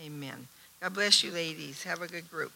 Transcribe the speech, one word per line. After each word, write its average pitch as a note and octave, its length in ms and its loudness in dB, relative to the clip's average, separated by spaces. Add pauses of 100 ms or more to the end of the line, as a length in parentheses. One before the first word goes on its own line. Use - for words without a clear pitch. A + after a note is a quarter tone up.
amen. C3+ 440 -8 (320)
God F#3 140 -2
bless G3+ 280 8
you, - 80 -2
ladies. D#3+ 540 -4
Have F3+ 180 -2
a E3+ 60 -6
good E3+ 220 -8
group. D#3 260 -4